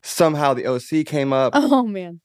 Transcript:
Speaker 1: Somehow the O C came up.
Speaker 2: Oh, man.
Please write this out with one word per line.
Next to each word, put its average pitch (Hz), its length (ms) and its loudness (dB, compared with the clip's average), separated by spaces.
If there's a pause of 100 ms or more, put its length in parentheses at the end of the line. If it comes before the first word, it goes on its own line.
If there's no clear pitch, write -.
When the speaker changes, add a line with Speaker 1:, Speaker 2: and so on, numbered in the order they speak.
Speaker 1:
Somehow 147 480 2
the 123 120 -4
O 127 140 -2
C 156 240 -2
came 139 280 -2
up. 131 240 2
Speaker 2:
Oh, 285 280 4
man. 180 420 -10